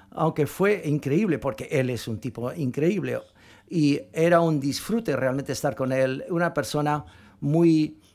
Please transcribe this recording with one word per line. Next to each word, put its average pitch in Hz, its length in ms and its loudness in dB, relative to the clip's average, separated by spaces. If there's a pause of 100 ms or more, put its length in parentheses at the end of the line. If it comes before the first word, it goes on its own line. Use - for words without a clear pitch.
(120)
aunque 156 340 0
fue 196 380 0
increíble, 147 560 0
porque - 320 -6
él 131 180 2
es 120 200 -6
un 107 100 -6
tipo 120 320 -6
increíble. 139 680 -2 (480)
Y 143 320 2 (100)
era 170 300 4
un 160 180 2
disfrute 143 560 -2
realmente 131 380 -2
estar 135 220 -2
con 131 180 -2
él, 131 360 0
una 170 240 0
persona 147 520 -2 (340)
muy, 156 600 4 (140)